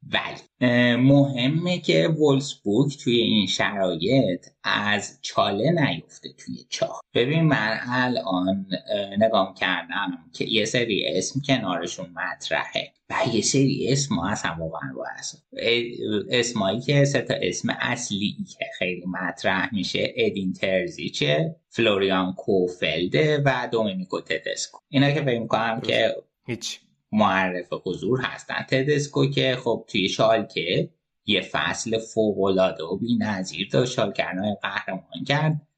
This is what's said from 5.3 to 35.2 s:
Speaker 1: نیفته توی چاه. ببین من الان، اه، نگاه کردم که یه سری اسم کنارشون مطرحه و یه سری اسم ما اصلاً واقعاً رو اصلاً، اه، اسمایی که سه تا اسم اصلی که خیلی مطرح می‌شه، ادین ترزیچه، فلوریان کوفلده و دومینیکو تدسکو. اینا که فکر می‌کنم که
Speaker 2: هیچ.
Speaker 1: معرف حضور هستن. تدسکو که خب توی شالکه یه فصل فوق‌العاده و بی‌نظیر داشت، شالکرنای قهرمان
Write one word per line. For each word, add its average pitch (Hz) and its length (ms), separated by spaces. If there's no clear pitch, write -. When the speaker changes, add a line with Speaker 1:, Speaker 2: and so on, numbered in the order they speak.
Speaker 1:
نیفته 107 580
توی - 160
چاه. - 320
ببین 139 300
من 110 340
الان، 98 800
اه، 101 320
نگاه 101 280
کردم 90 640
که - 120
یه 110 200
سری 113 420
اسم 92 340
کنارشون 92 680
مطرحه 82 840
و - 40
یه 107 80
سری 135 500
اسم 139 220
ما 87 140
اصلاً 98 300
واقعاً 78 360
رو 64 100
اصلاً، - 220
اه، 117 260
اسمایی 117 500
که 143 240
سه 131 180
تا - 200
اسم 104 260
اصلی 107 560
که - 60
خیلی 90 280
مطرح 92 680
می‌شه، 98 420
ادین 98 360
ترزیچه، 87 1040
فلوریان 98 640
کوفلده 92 1120
و 127 260
دومینیکو 95 480
تدسکو. - 580
اینا 139 220
که 147 120
فکر 120 180
می‌کنم 113 400
که 113 340
Speaker 2:
هیچ. - 340
Speaker 1:
معرف 95 560
حضور 95 360
هستن. - 480
تدسکو 139 580
که 131 340
خب 110 280
توی 98 200
شالکه 110 840
یه 98 140
فصل 95 580
فوق‌العاده 98 880
و 87 120
بی‌نظیر 104 760
داشت، 131 200
شالکرنای 101 720
قهرمان 98 640